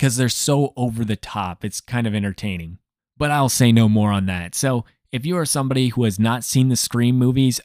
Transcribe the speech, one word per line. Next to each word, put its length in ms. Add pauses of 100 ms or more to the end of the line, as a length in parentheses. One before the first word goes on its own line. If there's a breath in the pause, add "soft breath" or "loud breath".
'cause 160
they're 120
so 480
over 280
the 100
top. 500
It's 160
kind 280
of 60
entertaining. 640 (380)
But 140
I'll 180
say 220
no 180
more 220
on 160
that. 300
So 280 (280 soft breath)
if 120
you 120
are 100
somebody 420
who 140
has 160
not 240
seen 280
the 60
Scream 400
movies, 480